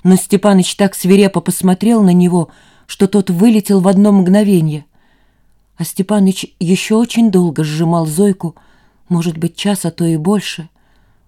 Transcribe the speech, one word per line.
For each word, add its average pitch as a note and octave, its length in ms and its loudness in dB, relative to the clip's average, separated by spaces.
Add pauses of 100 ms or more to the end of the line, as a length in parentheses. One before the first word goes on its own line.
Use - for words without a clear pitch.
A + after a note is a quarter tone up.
но F#3 120 4
Степаныч F#3+ 600 0
так G3 200 -2
свирепо F#3+ 440 2
посмотрел F#3+ 600 0
на F#3 120 4
него, F3+ 360 0 (380)
что - 200 -2
тот G3 220 -2
вылетел G3+ 500 2
в F3+ 80 0
одно G3+ 240 4
мгновенье. F#3 760 2 (920)
А E3+ 60 -8
Степаныч F#3+ 640 -2 (120)
ещё F#3 380 -2
очень A#3 320 0
долго F3 340 0
сжимал D#3+ 440 -2
Зойку, F#3 480 -2 (520)
может E3+ 300 -4
быть, E3 180 -6
час, G3+ 300 -6
а E3 60 -4
то E3+ 120 -8
и E3 140 -2
больше. E3+ 500 -4 (600)